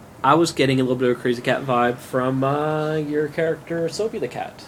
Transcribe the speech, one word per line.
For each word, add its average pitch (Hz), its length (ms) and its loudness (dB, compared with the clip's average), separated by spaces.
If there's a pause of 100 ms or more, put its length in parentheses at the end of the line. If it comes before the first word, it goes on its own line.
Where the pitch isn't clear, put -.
(240)
I 135 100 6
was 165 160 4
getting 135 300 2
a - 20 4
little 127 140 2
bit 123 140 2
of 120 80 0
a - 20 -14
Crazy 123 220 0
Cat 127 220 0
vibe 123 340 2
from, 131 440 -2
uh, 151 540 0
your 151 320 -2
character, 165 600 -2
Soapy 214 300 -4
the 143 80 -4
Cat, - 420 -10